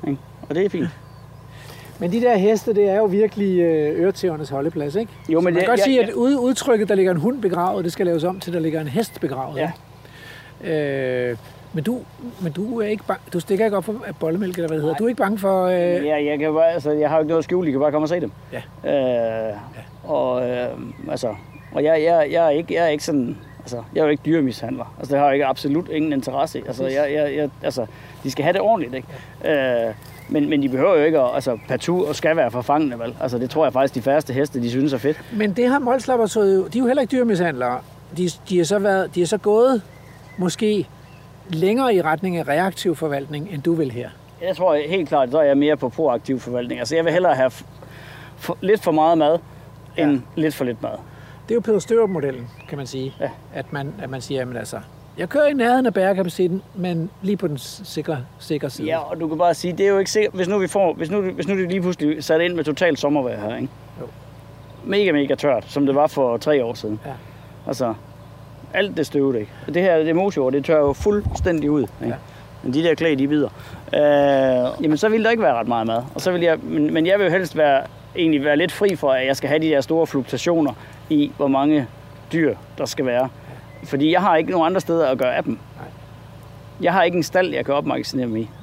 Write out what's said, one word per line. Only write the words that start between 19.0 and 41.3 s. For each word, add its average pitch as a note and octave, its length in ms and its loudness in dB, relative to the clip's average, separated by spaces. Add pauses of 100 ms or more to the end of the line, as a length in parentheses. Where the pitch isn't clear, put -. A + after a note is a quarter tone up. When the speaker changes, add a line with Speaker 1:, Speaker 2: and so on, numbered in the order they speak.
Speaker 2:
Ja. - 60 -14
Speaker 1:
og, B2+ 380 -2
øh, B2 180 -4 (440)
altså, A2+ 240 -6 (360)
og C#3+ 120 -2
jeg, D#3 200 4
jeg, E3 280 4
jeg E3 140 2
er D#3 40 4
ikke, C#3+ 260 0
jeg E3 80 2
er E3+ 40 4
ikke D3+ 160 0
sådan... C#3 340 -2 (220)
Altså, - 180 -12 (180)
jeg D#3+ 60 2
er D#3 40 4
jo D3 60 2
ikke D3 140 -2
dyremishandler. C3 720 -2
Altså, C3 140 -6
det C#3 60 2
har C#3+ 60 4
jeg C#3 100 4
ikke, C#3+ 100 2
absolut C#3+ 440 -2
ingen D#3 240 -2
interesse C#3 460 -2
i. - 80 -12
Altså, B2+ 160 -6
Speaker 2:
Præcis. C3+ 140 -2
Speaker 1:
jeg, D3 160 0
jeg, D3 240 0
jeg, D3 120 -2 (140)
altså, B2+ 220 -4 (380)
de C#3 80 -4
skal C#3+ 120 -4
have E3+ 100 2
det F#3+ 80 0
ordentligt, F#3 340 0
ikke? - 640 -4 (300)
Øh, G#2+ 60 -4 (360)
men, D3 200 0
men D3 140 2
de C3+ 60 0
behøver D3 280 2
jo D3 60 4
ikke D#3 160 4
at, B2 160 4
altså, B2+ 220 -2 (100)
partout E3 400 -2
og D3 80 -2
skal D#3+ 220 0
være D3+ 140 2
forfangne, B2+ 480 0
vel? A#2 220 -8
Altså, B2 160 -2
det B2+ 120 -2
tror D3+ 160 2
jeg B2+ 80 0
faktisk, C3+ 220 2
de B2+ 60 -4
færreste C3+ 320 0
heste, C#3 280 -2
de A#2+ 80 -2
synes C3+ 240 0
er B2+ 40 -2
fedt. C#3+ 200 -2 (160)
Speaker 2:
Men G#3 200 -2
det B3 160 2
har C#4 100 2
Mols B3 280 0
Laboratoriet G#3+ 500 2
jo, F#3+ 100 0
de G#3 100 -4
er C4 40 2
jo B3 60 2
heller C#4 140 2
ikke A#3+ 100 -2
dyremishandlere. E3 680 0 (380)
De, F3 120 0 (200)
de F3+ 80 2
har E3+ 80 4
så G3+ 140 0
været, F#3+ 360 0
de F3 60 -2
har E3+ 60 2
så G#3+ 100 0
gået A3 440 4 (560)
måske F#3+ 500 -2 (600)